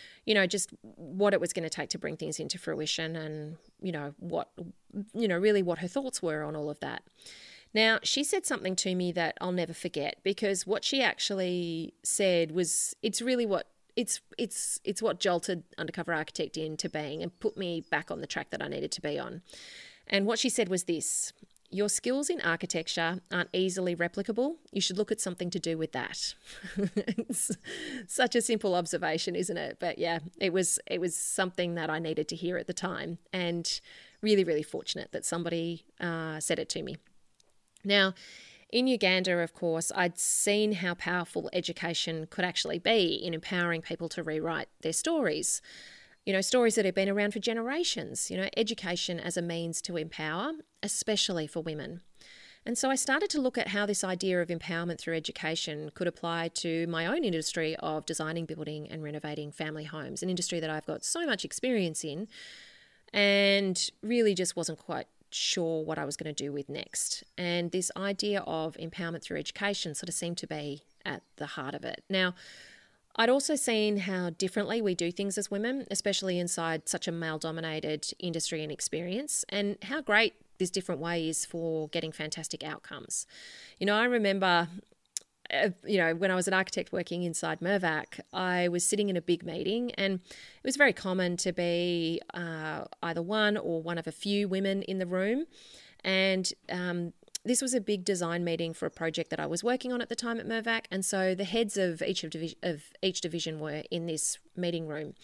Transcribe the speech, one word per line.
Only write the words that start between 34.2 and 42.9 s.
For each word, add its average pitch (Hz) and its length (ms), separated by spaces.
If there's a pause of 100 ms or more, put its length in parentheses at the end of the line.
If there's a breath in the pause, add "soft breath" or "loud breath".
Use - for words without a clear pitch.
really, 208 220
really 160 180
fortunate - 500
that - 120
somebody, 170 600 (160)
uh, 160 380
said 156 220
it 156 100
to 165 120
me. 147 140 (880)
Now, 196 300 (560 loud breath)
in 254 160
Uganda, 185 520
of 170 160
course, 165 400
I'd 175 240
seen 208 540
how 180 220
powerful 175 580
education 170 800
could - 140
actually 175 340
be 190 360